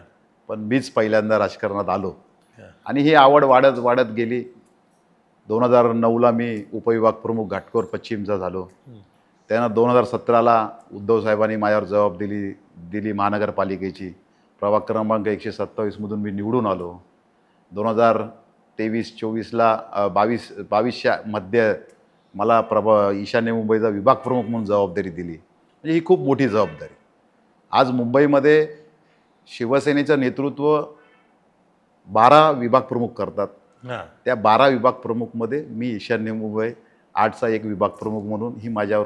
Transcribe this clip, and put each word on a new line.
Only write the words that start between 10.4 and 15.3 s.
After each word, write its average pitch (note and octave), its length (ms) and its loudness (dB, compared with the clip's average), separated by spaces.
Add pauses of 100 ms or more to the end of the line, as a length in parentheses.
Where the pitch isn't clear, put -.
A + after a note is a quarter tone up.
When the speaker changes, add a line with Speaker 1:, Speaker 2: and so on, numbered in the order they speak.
Speaker 1:
उद्धव G#2 280 0
साहेबांनी G#2+ 340 0
माझ्यावर G#2 280 0
जबाब G2+ 340 0
दिली, G2+ 420 -8 (180)
दिली G2+ 340 -8
महानगरपालिकेची. G2 1040 -4 (460)
प्रभाग G#2 200 0
क्रमांक G#2+ 480 -2
एकशे G#2 240 -4